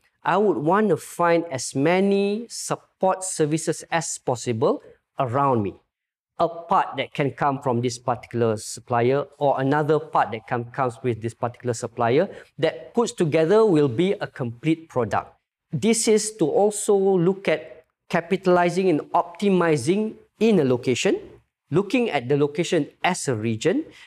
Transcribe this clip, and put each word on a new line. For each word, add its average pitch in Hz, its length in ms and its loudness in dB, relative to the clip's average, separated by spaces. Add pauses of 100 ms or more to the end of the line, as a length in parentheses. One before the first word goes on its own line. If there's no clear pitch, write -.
(240)
I 165 140 0
would 196 200 2
want 190 320 2
to 156 80 2
find 170 520 2
as 131 240 -8
many 196 760 2
support - 760 -4
services 156 680 -2
as - 300 -4
possible 127 640 -2 (340)
around 131 460 0
me. 90 100 -4 (640)
A 165 120 0
part - 480 -2
that 123 160 -8
can 139 180 -2
come 139 320 -2
from 120 180 0
this 123 160 -4
particular 117 600 -2
supplier 123 680 -2 (140)
or 139 200 0
another 147 380 2
part 151 360 -2
that 110 120 -10
can, 120 200 -4
comes 123 360 -4
with 113 200 -4
this 113 120 -6
particular 120 400 -6
supplier 123 560 0 (300)
that - 340 -4
puts 233 200 -2
together 165 520 2
will 151 220 4
be 160 240 0
a 151 160 -6
complete 143 640 -4
product. 107 440 -2 (380)
This 220 360 0
is 214 280 2
to 165 100 0
also 208 480 2
look 190 540 2
at 156 240 -2 (380)
capitalizing 180 800 2
and 151 120 2 (120)
optimizing 175 1000 0 (260)
in 208 200 4
a 147 40 2
location, 131 540 0 (540)
looking 202 400 2
at 127 180 -2
the 143 80 4
location 147 500 0 (160)
as 180 240 0
a 135 60 0
region, 117 500 -2 (240)